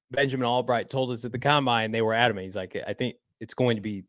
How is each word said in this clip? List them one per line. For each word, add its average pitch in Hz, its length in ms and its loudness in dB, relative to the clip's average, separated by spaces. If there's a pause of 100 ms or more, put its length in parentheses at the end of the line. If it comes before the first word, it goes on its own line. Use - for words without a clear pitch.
(120)
Benjamin 131 340 0
Albright 120 460 0
told 131 200 -2
us 120 140 -6
at 117 60 -8
the 123 80 -4
Combine, 123 520 2
they 113 120 0
were 110 100 2
adamant. 110 320 2
He's 95 100 -10
like, 92 220 -6 (100)
"I 104 60 -4
think 123 220 -4 (240)
it's - 160 -14
going 123 220 4
to 101 40 -8
be 101 280 -6